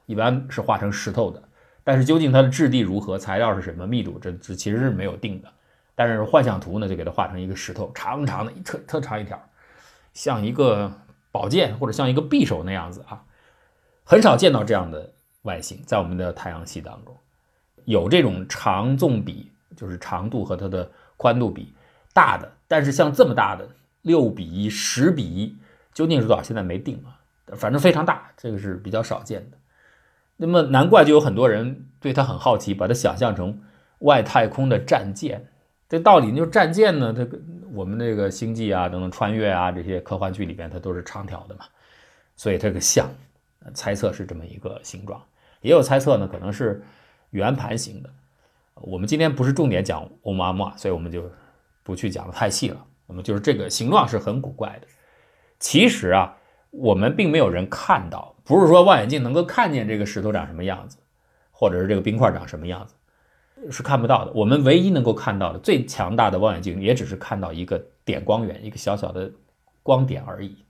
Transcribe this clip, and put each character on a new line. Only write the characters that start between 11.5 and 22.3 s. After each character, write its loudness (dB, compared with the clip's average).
或 -4
者 -6
像 0
一 0
个 2
匕 2
首 -4
那 -6
样 -8
子 -16
啊， -18
很 8
少 6
见 6
到 0
这 2
样 -2
的 -14
外 -8
形， -16
在 0
我 0
们 -6
的 -4
太 -12
阳 -14
系 -14
当 -18
中。 -20
有 2
这 6
种 -2
长 0
纵 2
比， -12
就 -12
是 -10
长 -8
度 -4
和 -6
它 -8
的 -8
宽 2
度 0
比 -14
大 4